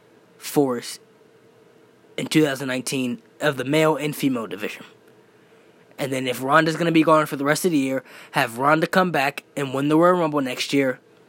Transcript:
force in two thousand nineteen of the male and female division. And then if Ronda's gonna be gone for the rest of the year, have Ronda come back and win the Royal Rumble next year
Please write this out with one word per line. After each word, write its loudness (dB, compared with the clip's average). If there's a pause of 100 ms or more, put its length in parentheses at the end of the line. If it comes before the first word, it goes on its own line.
(360)
force -2 (1200)
in -6
two 2
thousand -4
nineteen -4 (180)
of 0
the -6
male 2
and -6
female -2
division. -8 (1120)
And -4
then -4
if -4
Ronda's 4
gonna 0
be 4
gone 4
for -6
the -6
rest 0
of 2
the 2
year, -2 (280)
have -2
Ronda 4
come 0
back -2 (120)
and -4
win -2
the 4
Royal 6
Rumble 0
next -4
year 0 (280)